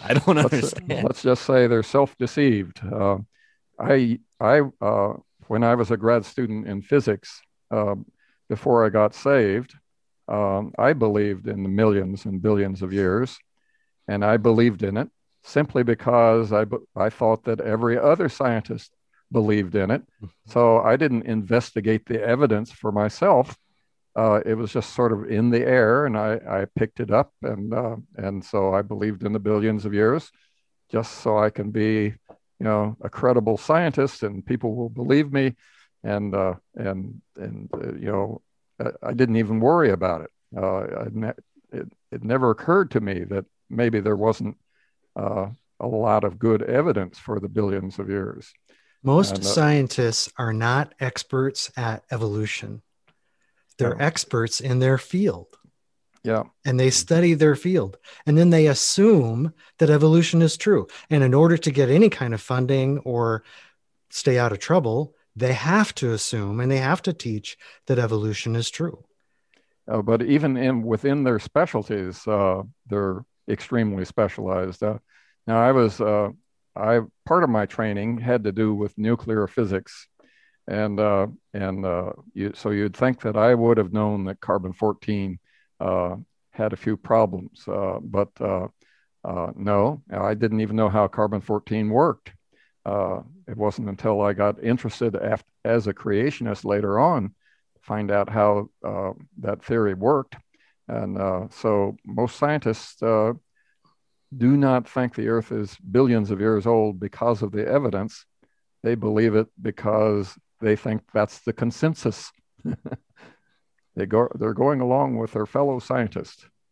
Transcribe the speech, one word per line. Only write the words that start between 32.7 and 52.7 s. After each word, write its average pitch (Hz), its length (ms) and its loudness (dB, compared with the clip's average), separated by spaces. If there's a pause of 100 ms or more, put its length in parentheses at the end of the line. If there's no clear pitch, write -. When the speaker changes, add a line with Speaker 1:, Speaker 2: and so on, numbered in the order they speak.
Speaker 2:
a - 80 -10
credible 117 480 2
scientist, 156 640 0
and 101 220 -8
people 117 300 -4
will 117 160 -6
believe 135 420 2
me, 135 220 0 (500)
and, 104 300 -4
uh, 95 200 0 (200)
and, 98 480 -8 (140)
and, 107 360 -14
uh, - 220 -8
you - 180 -8
know, 101 300 -6 (360)
I, - 300 -8
I 117 60 -4
didn't 117 220 2
even 110 240 0
worry 143 320 4
about 87 280 -2
it. 78 100 -16 (240)
Uh, 95 260 -2
I - 300 -8
ne-, 110 220 -6 (400)
it, - 180 -12 (200)
it 117 120 -12
never 123 280 2
occurred 170 400 2
to 117 100 0
me 98 240 -4
that 98 220 -6 (240)
maybe 113 300 0
there 104 160 0
wasn't, 107 420 -2 (580)
uh, 104 300 -4 (340)
a 110 60 -8
lot 107 380 0
of 101 140 -6
good 110 220 2
evidence 120 580 -2
for 107 220 -8
the 98 80 -8
billions 98 500 -4
of 98 120 -8
years. - 420 -8 (500)
Speaker 3:
Most 151 340 4
Speaker 2:
And, 95 100 -6
uh, - 20 0
Speaker 3:
scientists 135 880 0
are 117 160 -4
not 120 480 -2
experts 135 800 -4
at 113 320 -6
evolution. 107 720 -6 (960)